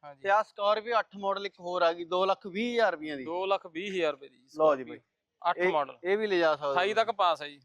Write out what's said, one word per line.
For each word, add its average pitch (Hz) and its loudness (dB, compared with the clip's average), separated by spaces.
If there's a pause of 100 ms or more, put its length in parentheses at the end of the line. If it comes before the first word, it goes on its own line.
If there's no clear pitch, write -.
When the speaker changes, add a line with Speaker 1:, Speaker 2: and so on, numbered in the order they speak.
Speaker 1:
ਹਾਂਜੀ। 143 -18
Speaker 2:
ਤੇ 196 0
ਆਹ 214 6
Scorpio 214 0
ਅੱਠ 196 -4
ਮਾਡਲ 196 -2
ਇੱਕ 190 -10
ਹੋਰ 175 -2
ਆ 170 4
ਗਈ, 175 -6
ਦੋ 180 0
ਲੱਖ 190 -2
ਵੀਹ 214 -4
ਹਜ਼ਾਰ 220 4
ਰੁਪਈਆਂ 156 -8
ਦੀ। 131 -8
Speaker 1:
ਦੋ 175 -6
ਲੱਖ 190 -2
ਵੀਹ 180 -10
ਹਜ਼ਾਰ 165 0
ਰੁਪਏ 139 -14
ਦੀ 127 -20
Speaker 2:
ਲਓ 147 2
ਜੀ 131 -8
Speaker 1:
Scorpio। 120 -12
Speaker 2:
ਬਾਈ। - -10
Speaker 1:
ਅੱਠ 165 -2
Speaker 2:
ਇਹ, 180 2
Speaker 1:
ਮਾਡਲ। 135 -2
Speaker 2:
ਇਹ 196 0
ਵੀ 220 -2
ਲੈ 190 0
ਜਾ 160 2
ਸਕਦੇ 147 -8
ਹੋ। 139 -2
Speaker 1:
ਅਠਾਈ 190 0
ਤੱਕ 220 0
ਪਾਸ 175 0
ਹੈ 147 -10
ਜੀ। 143 -18